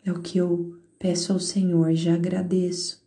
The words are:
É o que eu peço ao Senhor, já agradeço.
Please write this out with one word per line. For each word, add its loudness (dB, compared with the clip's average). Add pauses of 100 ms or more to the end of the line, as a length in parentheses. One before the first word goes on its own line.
É -2
o -4
que -4
eu -2 (180)
peço -2
ao 2
Senhor, 2
já 2
agradeço. -2